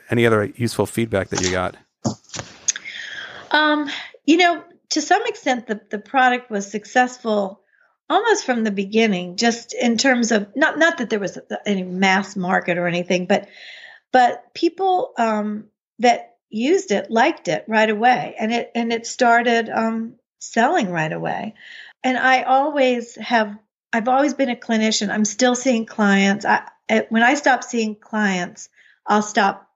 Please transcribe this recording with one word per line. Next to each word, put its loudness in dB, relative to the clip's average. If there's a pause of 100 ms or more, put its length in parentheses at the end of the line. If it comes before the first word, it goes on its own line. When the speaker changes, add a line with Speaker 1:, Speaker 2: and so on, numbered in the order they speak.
Speaker 1:
any 2
other 4 (100)
useful -2
feedback -2
that -4
you 0
got? -4 (1700)
Speaker 2:
Um, 0 (360)
you 4
know, 2 (280)
to -2
some 0
extent, -4
the, -6 (100)
the -8
product 0
was -6
successful -2 (480)
almost 2
from 0
the 0
beginning, 0
just -2
in 0
terms 2
of, -2
not, 0
not 2
that -4
there -2
was -6 (260)
any -2
mass 0
market 0
or 0
anything, -2
but, 0 (640)
but 2
people, 0
um, -2 (340)
that 0 (140)
used 0
it -2
liked 0
it -2
right 2
away, 0
and -2
it, -4
and -2
it -6
started, 2
um, -4 (240)
selling 0
right -2
away. -6 (500)
And 0
I 4
always 0
have, -2 (340)
I've -2
always 2
been -2
a -4
clinician. -2
I'm 0
still 2
seeing 0
clients. 2
I, 0 (200)
I, 2
when 2
I 6
stop 0
seeing -4
clients, -4 (380)
I'll 2
stop 0